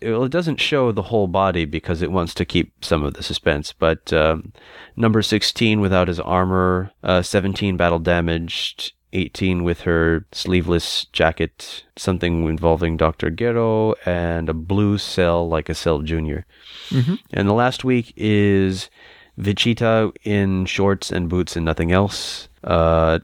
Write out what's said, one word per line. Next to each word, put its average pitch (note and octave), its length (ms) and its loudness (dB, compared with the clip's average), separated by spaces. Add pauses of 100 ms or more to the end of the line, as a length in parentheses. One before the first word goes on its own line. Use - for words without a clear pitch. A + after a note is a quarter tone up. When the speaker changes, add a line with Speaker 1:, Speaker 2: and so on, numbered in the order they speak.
Speaker 1:
well, A2+ 220 -2
it C3 80 -4
doesn't E3 280 -2
show C3 320 2
the G2+ 120 -4
whole G#2+ 220 0
body F2+ 380 2
because D#2+ 380 -4
it E2 100 -2
wants F2 220 -2
to F2+ 100 -2
keep - 400 -2
some D#2+ 180 0
of D2 120 -4
the - 80 -12
suspense. D2+ 500 -2
But, - 400 -2
um, D#2+ 400 0 (420)
number A2+ 280 2
sixteen G#2+ 580 2
without F#2 280 4
his E2+ 120 -4
armor, F#2 680 0 (120)
uh, F2+ 200 2
seventeen F#2+ 560 0
battle E2+ 200 2
damaged, E2+ 920 -2 (220)
eighteen F2+ 500 -2
with E2+ 180 -2
her E2 500 2
sleeveless E2+ 840 -2
jacket, - 680 -2 (120)
something E2+ 500 0
involving D#2+ 520 0
Doctor D#2+ 320 0
Gero, A2 640 0 (100)
and E2+ 460 -2
a D#2+ 40 -4
blue G2+ 440 0
Cell, E2+ 500 0
like D#2+ 220 -2
a D#2+ 40 -4
Cell D#2 280 0
Junior. D#2 420 -4 (460)
Speaker 2:
Mm-hmm. C3+ 240 2 (180)
Speaker 1:
And G2+ 160 0
the G#2 60 2
last B2 300 0
week B2 340 0
is G2+ 720 2 (480)
Vegeta A2 760 0 (100)
in G2 420 2
shorts G2 440 0
and F2 180 -2
boots F2+ 280 -2
and E2 80 -2
nothing E2 280 0
else. - 560 -2 (160)
Uh, E2 600 4